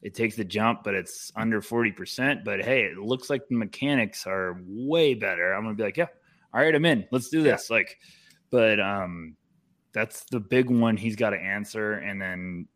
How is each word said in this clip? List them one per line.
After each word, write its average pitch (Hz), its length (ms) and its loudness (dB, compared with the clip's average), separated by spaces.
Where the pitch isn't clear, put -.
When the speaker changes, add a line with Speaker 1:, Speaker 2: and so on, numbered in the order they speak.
Speaker 1:
it 104 120 -12
takes 113 220 -2
the 110 80 -4
jump, 104 400 0
but 101 100 -2
it's - 420 -8
under 110 260 0
forty 117 300 0
percent, 127 520 -4
but 101 200 -4
hey, 123 200 2
it 90 140 -4
looks 120 320 -4
like 139 180 -4
the 123 80 -2
mechanics 117 720 -2
are 92 400 -4
way 139 460 2
better, 95 400 0
I'm 104 100 -2
gonna 110 120 -4
be 107 80 -4
like, 98 140 -4
"Yeah, 165 100 0
all 117 80 2
right, 156 140 6
I'm 151 100 4
in. 127 260 4
Let's 123 180 -2
do 160 140 0
Speaker 2:
Yeah. 139 100 8
Speaker 1:
this." - 160 -4
Like, 110 280 0
but, 110 280 6
um, 90 560 -4
that's - 320 -4
the 123 140 -4
big 123 300 4
one 117 280 4
he's 107 180 -2
gotta 101 220 0
answer. 104 560 -4
And 98 280 -8
then 90 540 -8